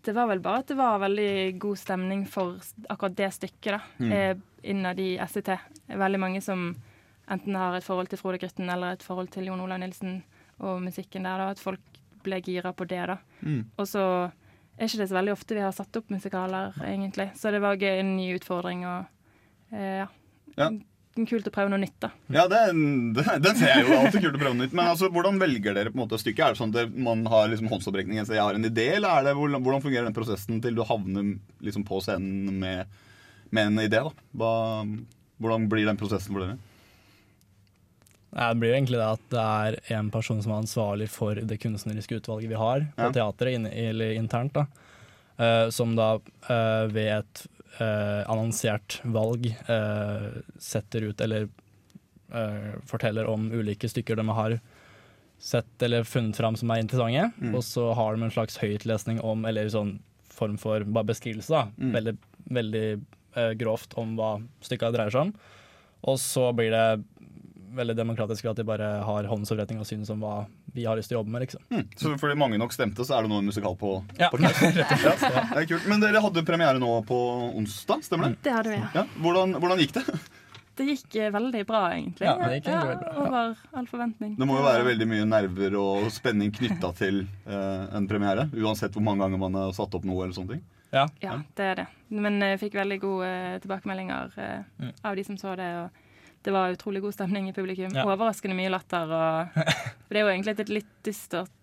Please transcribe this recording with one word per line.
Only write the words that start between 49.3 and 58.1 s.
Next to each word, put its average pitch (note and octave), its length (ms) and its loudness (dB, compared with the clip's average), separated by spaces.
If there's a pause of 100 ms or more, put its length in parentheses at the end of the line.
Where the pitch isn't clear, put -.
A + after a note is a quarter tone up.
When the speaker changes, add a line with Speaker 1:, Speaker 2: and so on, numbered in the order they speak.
Speaker 3:
eh, G#2 800 -2 (320)
setter - 520 -4
ut, G2+ 100 -8
eller, A2 280 0 (840)
eh, G#2 420 -4 (120)
forteller A2 420 -2
om A2 240 0
ulike A2 360 -2
stykker A2+ 280 -2
de A2 120 0
har A2 300 0 (800)
sett - 440 -2
eller A#2+ 220 2
funnet A2 320 0
fram A2+ 200 2
som A#2 140 -2
er A2+ 120 2
interessante. B2+ 580 2
Speaker 2:
Mm. A#2 140 -2
Speaker 3:
Og B2 80 0
så A#2 320 0
har A2 220 2